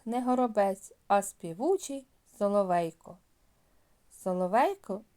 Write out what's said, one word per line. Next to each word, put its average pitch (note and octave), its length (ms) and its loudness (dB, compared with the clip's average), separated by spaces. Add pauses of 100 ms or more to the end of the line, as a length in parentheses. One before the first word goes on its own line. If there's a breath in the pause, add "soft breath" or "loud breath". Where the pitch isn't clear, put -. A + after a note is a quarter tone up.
не A#3+ 180 -4
горобець, A3 720 0 (140)
а G3+ 140 4
співучий C4 840 -4 (300)
соловейко. F#3 800 0 (1080)
Соловейко G3 800 0 (140)